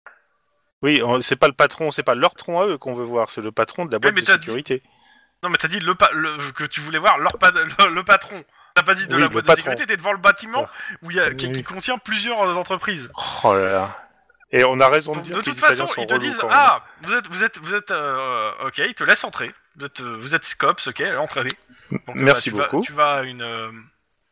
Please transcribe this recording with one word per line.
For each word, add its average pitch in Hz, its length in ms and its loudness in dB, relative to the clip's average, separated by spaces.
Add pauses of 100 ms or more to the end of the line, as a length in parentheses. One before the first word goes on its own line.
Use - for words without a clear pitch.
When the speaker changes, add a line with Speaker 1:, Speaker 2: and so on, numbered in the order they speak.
(840)
Speaker 1:
Oui, 143 200 4
on, 123 180 2
c'est 131 160 0
pas 160 100 6
le 143 60 2
patron, 147 380 0
c'est 143 120 -4
pas 127 120 2
leur 147 200 2
tronc 175 260 -4
à 202 60 2
eux 170 120 -2
qu'on 131 160 -8
veut 120 100 -6
voir, 117 260 -2
c'est - 100 -10
le 107 120 -8
patron 165 340 -2
de 135 60 -6
la 110 40 0
Speaker 2:
Oui, 107 60 -2
Speaker 1:
boîte 208 120 2
Speaker 2:
mais 185 80 0
Speaker 1:
de 165 40 -4
Speaker 2:
t'as 190 100 8
dit 160 80 -8
Speaker 1:
sécurité. 131 380 -4 (600)
Speaker 2:
Non, 180 60 -6
mais 170 100 0
t'as 160 100 -4
dit 190 120 -6
le 175 140 0
pa-, 175 180 4
le, 151 400 -4
que 151 120 -8
tu 151 160 -8
voulais 156 180 -6
voir 175 200 4
leur 165 200 0
pa-, 185 120 6
<laughs> 175 40 0
le... 165 400 2
le 180 100 -4
patron. 190 400 2 (300)
T'as 175 80 4
pas 185 120 2
dit 190 120 -2
de 165 80 -4
Speaker 1:
Oui, - 80 4
Speaker 2:
la 165 60 6
Speaker 1:
le - 40 -4
Speaker 2:
boîte - 140 -2
Speaker 1:
patron. 160 100 10
Speaker 2:
de - 140 -6
sécurité, - 160 -4
t'es 208 100 -2
devant 180 160 -2
le 196 60 -2
bâtiment 220 440 2
Speaker 1:
Ouais. - 40 -8 (360)
Speaker 2:
où 170 80 -16
il 175 60 -6
y 185 40 2
a, 151 120 2
qui, 131 140 -6
Speaker 1:
Oui. 127 60 -6
Speaker 2:
qui 131 100 -4
contient 190 360 -6
plusieurs, 214 440 -4
euh, 180 120 2
entreprises. 180 560 -6 (340)
Speaker 1:
Oh 107 100 6
là 95 160 2
là. 98 260 -2 (560)
Et 127 120 6
on 131 160 2
a 135 80 8
raison 151 240 2
de 151 40 -6
Speaker 2:
Donc, 151 80 -8
Speaker 1:
dire 175 120 -10
Speaker 2:
de 208 40 -2
Speaker 1:
que 214 60 -8
les - 60 -4
Speaker 2:
toute - 60 -10
Speaker 1:
Italiens 294 180 4 (100)
Speaker 2:
façon, - 80 -4
Speaker 1:
sont - 80 -4
Speaker 2:
ils 220 40 -4
te 240 80 0
Speaker 1:
relous 123 120 0
Speaker 2:
disent, 240 100 -4
Speaker 1:
quand 220 120 -4
même. 226 100 6
Speaker 2:
ah, 226 260 6 (180)
vous 175 120 -6
êtes, 240 140 -2
vous 185 140 -4
êtes, 190 160 -2
vous 165 160 -8
êtes, 202 160 -6
euh, 131 600 -4 (160)
ok, 131 120 -6
ils 180 160 -2
te - 80 -8
laissent 175 220 2
entrer. - 280 -8 (240)
Vous 139 100 -14
êtes, - 140 -16
euh, 120 200 -10
vous 135 140 -4
êtes - 220 -6
cops, 156 300 -2
ok, 135 160 -6 (160)
entrez. 139 300 -4 (420)
Donc, - 100 -6 (140)
Speaker 1:
Merci 135 360 2
Speaker 2:
bah, 107 40 -8
tu 104 40 -4
vas, 143 100 -2
Speaker 1:
beaucoup. 147 160 -2
Speaker 2:
tu 147 80 -10
vas 147 240 2
à 135 60 -2
une, 127 200 -12
euh, 113 280 -8 (600)